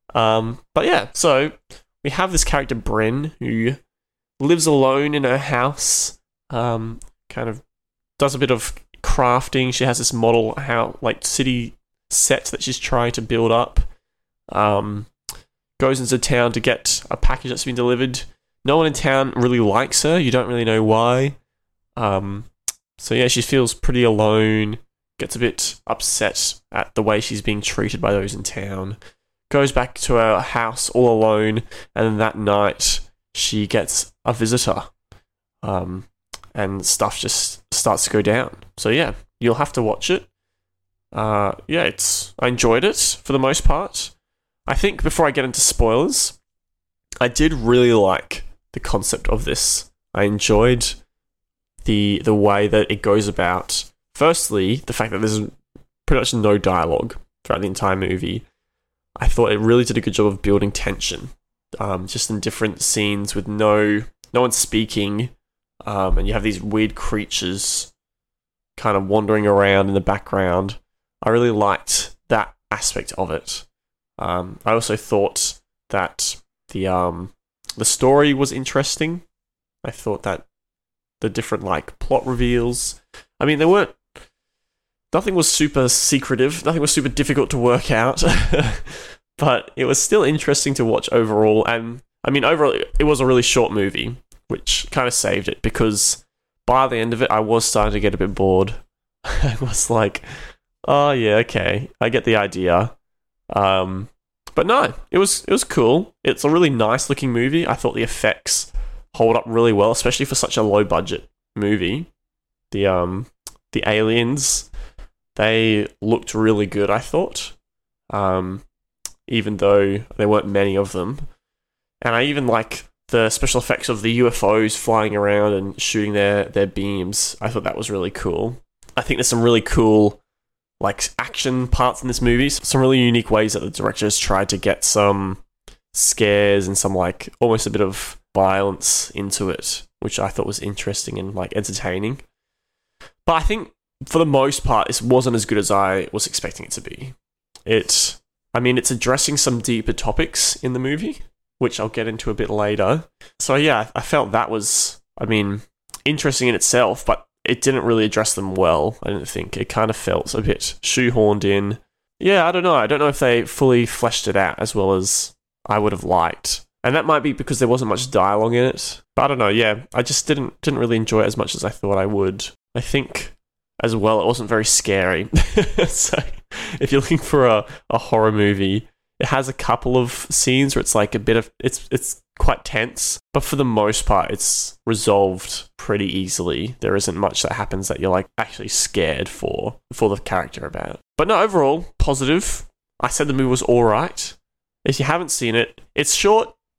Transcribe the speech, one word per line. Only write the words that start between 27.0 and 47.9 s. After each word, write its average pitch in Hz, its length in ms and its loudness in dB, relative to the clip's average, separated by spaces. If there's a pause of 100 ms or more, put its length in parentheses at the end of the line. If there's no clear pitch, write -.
way 107 180 2
she's 107 220 -8
being 104 180 -4
treated 107 400 -4
by 107 120 0
those 98 220 -2
in - 80 -12
town, 98 540 -10 (540)
goes 139 220 2
back 127 220 -2
to - 200 -2
her 110 260 4
house 117 500 -4
all 123 180 4
alone, 110 540 2 (320)
and 110 100 2
then 110 140 0
that 110 180 -2
night 101 640 0 (320)
she 104 340 -2
gets - 460 -4 (140)
a 117 80 0
visitor, 113 480 0 (800)
um, 90 420 -6 (500)
and 98 300 -4
stuff - 340 -2
just - 440 -6 (100)
starts - 320 0
to - 60 -4
go 107 100 2
down. 107 340 0 (220)
So - 140 -2
yeah, 139 240 0 (260)
you'll 117 140 2
have 143 200 -2
to - 80 0
watch - 280 -2
it. - 160 0 (880)
Uh, 104 380 0 (140)
yeah, 165 180 -2
it's, - 540 -4
I 127 100 0
enjoyed 123 360 2
it - 400 0
for - 80 -2
the 135 60 2
most 131 260 0
part. - 500 2 (520)
I 113 80 -2
think - 280 0
before 160 240 2
I 143 40 2
get 131 160 -2
into 120 160 -4
spoilers, 131 760 0 (800)
I 127 100 2
did 147 260 2
really 120 400 4